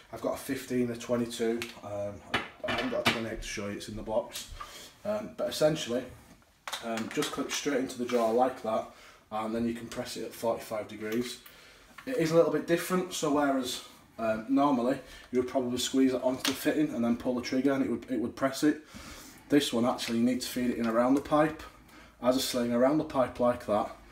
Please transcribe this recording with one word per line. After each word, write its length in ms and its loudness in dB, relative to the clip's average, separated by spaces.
I've 80 -10
got 140 -2
a 20 -6
fifteen, 540 -2
a 40 -6
twenty-two. 640 -2
Um, 300 -6
I, 80 0
I 40 -2
haven't 200 -2
got 160 0
a 40 4
twenty-eight 300 -4
to 60 -10
show 200 -6
you, 100 -6
it's 120 -12
in 60 -8
the 80 -8
box. 480 -4
Um, 320 -4
but 120 -2
essentially, 540 2
um, 320 -4
just 160 -2
clip 200 -4
straight 280 0
into 180 -4
the 80 -4
jaw 240 2
like 320 2
that, 300 -2
and 240 -2
then 120 0
you 60 0
can 140 -10
press 300 -8
it 80 -8
at 80 -12
forty-five 540 -4
degrees. 520 -4
It 120 -4
is 140 2
a 40 4
little 160 6
bit 140 0
different, 480 0
so 200 0
whereas, 500 0
um, 300 -2
normally 500 4
you 100 0
would 80 -2
probably 280 0
squeeze 360 4
it 100 -2
onto 200 0
the 140 0
fitting 380 2
and 80 0
then 140 4
pull 180 0
the 60 -2
trigger 320 2
and 100 2
it 80 -2
would, 180 -4
it 100 -2
would 160 -4
press 280 0
it. 180 4
This 240 4
one 120 2
actually 340 0
you 40 4
need 180 2
to 60 -6
feed 240 0
it 60 -2
in 100 0
around 280 4
the 60 2
pipe, 400 2
as 160 4
a 20 0
sling 320 0
around 280 4
the 40 2
pipe 360 0
like 260 2
that, 260 2